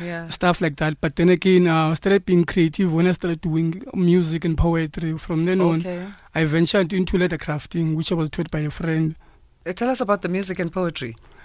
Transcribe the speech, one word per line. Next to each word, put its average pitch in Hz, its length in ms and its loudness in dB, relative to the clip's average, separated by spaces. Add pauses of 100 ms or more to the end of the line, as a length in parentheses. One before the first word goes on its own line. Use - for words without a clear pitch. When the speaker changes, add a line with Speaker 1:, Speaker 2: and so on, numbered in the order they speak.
Speaker 1:
Yeah. 170 280 -10
Speaker 2:
stuff 175 320 0
like 156 160 -2
that. 156 240 -2
But 156 160 -4
then 170 140 4
again, 180 360 4
uh, 160 220 2
I 165 60 0
started 196 320 2
being 175 180 4
creative 170 480 0
when 165 140 4
I 185 60 4
started 170 280 -4
doing 165 420 -2 (120)
music 175 500 2
and 160 120 0
poetry. 160 600 0
From 160 300 -2
then 185 160 2
on, 165 180 2
Speaker 1:
Okay. 180 260 -8 (280)
Speaker 2:
I 160 100 0
ventured 165 480 2
into 185 240 0
leather 175 220 0
crafting, 160 560 -4
which 160 180 -2
I 170 40 -2
was 156 120 0
taught - 220 -6
by 156 100 -4
a 151 100 -2
friend. 160 460 -2 (500)
Speaker 1:
Uh, 180 60 -6
tell 233 160 -2
us 262 140 0
about 202 180 0
the 180 80 -4
music 185 300 -4
and 175 120 -4
poetry. 156 500 -6
Speaker 2:
<laughs> - 60 -20 (180)